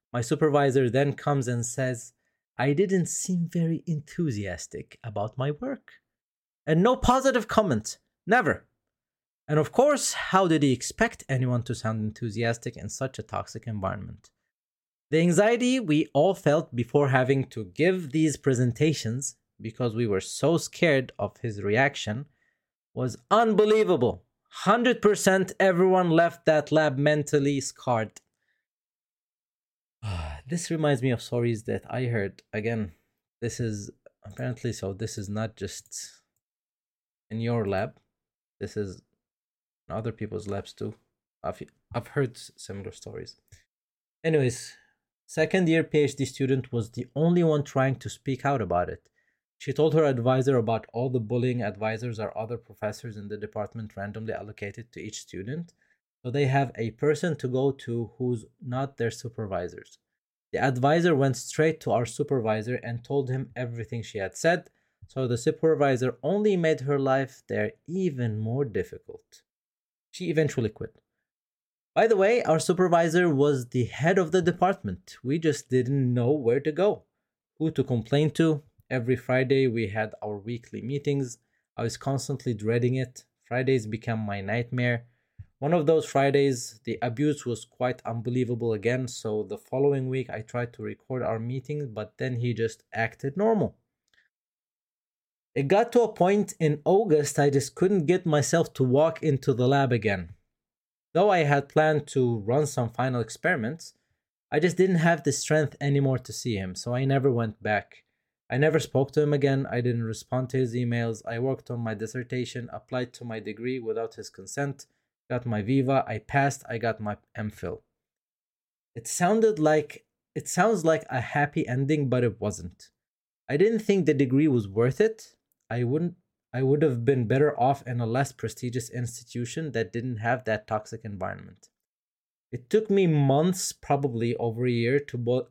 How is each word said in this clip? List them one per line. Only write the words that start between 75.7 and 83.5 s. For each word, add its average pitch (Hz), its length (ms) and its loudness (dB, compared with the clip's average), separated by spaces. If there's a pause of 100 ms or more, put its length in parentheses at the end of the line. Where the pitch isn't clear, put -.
know 120 160 2
where 135 300 2
to 151 120 -2
go, 180 300 0 (560)
who 160 140 0
to 127 120 0
complain 143 480 0
to. 156 300 2 (280)
Every 127 260 0
Friday 131 500 2
we 113 220 -2
had 107 340 -4
our 104 160 -8
weekly 110 420 -10
meetings. 139 580 -4 (380)
I 113 60 -6
was 117 160 -4
constantly 131 560 -4
dreading 117 400 0
it. 127 300 -6 (200)
Fridays 127 420 0